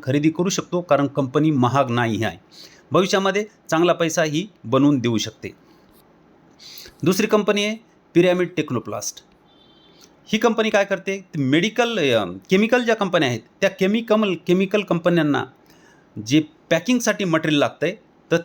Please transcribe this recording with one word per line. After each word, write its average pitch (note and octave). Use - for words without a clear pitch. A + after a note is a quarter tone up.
खरेदी D3
करू F3
शकतो, F3
कारण C#3+
कंपनी D3
महाग B2+
नाही A#2
आहे, F2
भविष्यामध्ये F#3+
चांगला E3
पैसा E3
ही D#3+
बनवून C3+
देऊ A#2
शकते. -
दुसरी F#3+
कंपनी G#3
आहे G#3+
पिरॅमिड F3+
टेक्नोप्लास्ट. A2
ही G#3+
कंपनी A3
काय G3+
करते, G3
मेडिकल, F#3
अ, A#2
केमिकल A3+
ज्या A3+
कंपन्या E3+
आहेत A2
त्या F#3+
केमिकल, G#3
केमिकल F#3+
कंपन्यांना E3
जे D3
पॅकिंगसाठी G#3
मटेरियल D#3+
लागतंय D3
तर E3